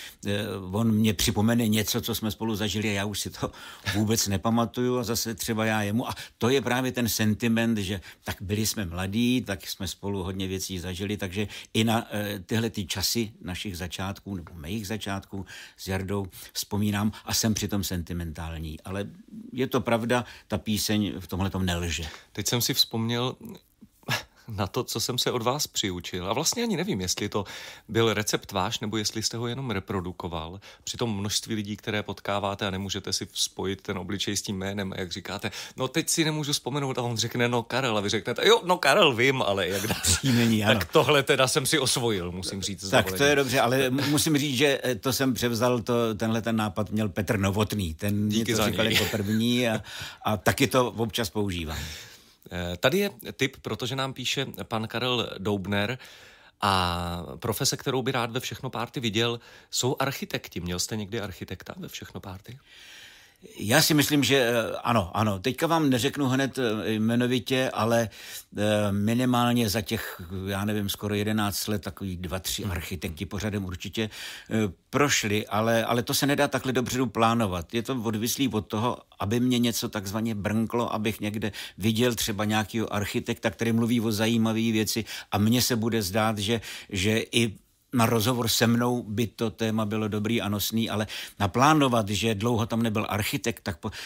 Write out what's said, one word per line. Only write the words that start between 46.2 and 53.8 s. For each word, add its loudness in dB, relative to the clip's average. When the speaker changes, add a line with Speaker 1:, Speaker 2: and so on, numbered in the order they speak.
Speaker 1:
ten 0
nápad -2
měl 0
Petr -2
Novotný. 0
Ten -2
mi 2
Speaker 2:
Díky 2
Speaker 1:
to 2
Speaker 2:
za 2
Speaker 1:
říkal 0
Speaker 2:
něj. 2
Speaker 1:
jako 4
první 2
a, 0
a 2
taky 2
to 4
občas -2
používám. -2
Speaker 2:
Eh, -4
tady 2
je 0
tip, -2
protože -6